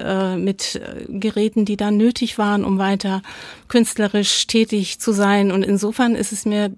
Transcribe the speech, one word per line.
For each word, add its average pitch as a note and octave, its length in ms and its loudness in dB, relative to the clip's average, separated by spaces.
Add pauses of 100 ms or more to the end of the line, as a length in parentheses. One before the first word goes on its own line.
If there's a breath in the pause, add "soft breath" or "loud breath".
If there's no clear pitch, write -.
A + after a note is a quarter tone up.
äh, F#3+ 320 0
mit, G3 300 -2
äh, - 440 -10
Geräten, G#3+ 560 0
die G3+ 120 0
dann G#3 180 0
nötig A3+ 440 2
waren, G#3 260 2
um F#3+ 140 2
weiter G3 420 0 (460 loud breath)
künstlerisch G#3 800 0
tätig A3 520 0
zu A3+ 120 0
sein. G3+ 400 4
Und F#3+ 120 2
insofern G#3+ 520 2
ist - 160 -4
es - 140 -6
mir, G#3 320 0